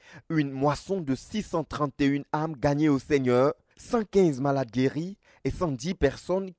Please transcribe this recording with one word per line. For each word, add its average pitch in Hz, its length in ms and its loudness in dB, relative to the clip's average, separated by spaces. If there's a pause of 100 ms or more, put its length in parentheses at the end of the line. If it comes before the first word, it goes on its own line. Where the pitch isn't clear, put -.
(300)
une 151 220 0
moisson 143 480 -2
de 135 160 -2
six - 260 -6
cent 165 220 -4
trente 143 380 -4
et 143 40 4
une 139 280 0
âmes 156 240 -2
gagnées 147 320 2
au 135 100 4
Seigneur, 131 540 2 (240)
cent - 260 -2
quinze 175 380 2
malades 139 300 0
guéris 135 460 -2 (280)
et 135 60 -2
cent 175 200 -2
dix 139 220 -4
personnes 180 640 -2